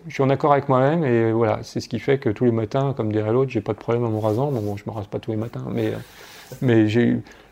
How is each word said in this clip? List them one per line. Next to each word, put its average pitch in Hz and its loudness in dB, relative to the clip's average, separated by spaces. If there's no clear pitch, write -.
je 147 -16
suis - 0
en 131 4
accord 143 2
avec 139 2
moi-même 139 2
et 117 2
voilà, 113 0
c'est - -8
ce - -14
qui 113 -6
fait 135 0
que 123 -2
tous 107 0
les 120 4
matins, 131 -2
comme 107 -2
dirait 107 0
l'autre, 131 2
j'ai 117 -2
pas 110 -4
de 104 -4
problème 120 -2
à 113 0
mon 107 -2
rasant. 110 0
Bon, 120 -2
bon, 104 -4
je - -16
me 113 -8
rase 107 -10
pas 113 -8
tous 117 -8
les 110 -2
matins, 117 -8
mais, 113 -2
euh, 110 -6
mais 113 6
j'ai, 120 2